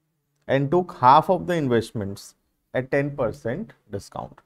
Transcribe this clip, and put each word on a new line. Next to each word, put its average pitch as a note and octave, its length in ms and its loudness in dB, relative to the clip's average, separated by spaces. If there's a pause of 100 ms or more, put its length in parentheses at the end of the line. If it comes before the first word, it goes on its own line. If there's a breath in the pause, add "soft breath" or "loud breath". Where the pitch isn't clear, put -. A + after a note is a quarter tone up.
(480)
and C#3 240 0
took F3+ 240 0
half C#3 340 6
of E3 160 0
the F3 140 -2
investments A2+ 640 -2 (480)
at B2+ 160 -6
ten C#3+ 260 -2
percent C3+ 560 -6 (200)
discount, - 540 -14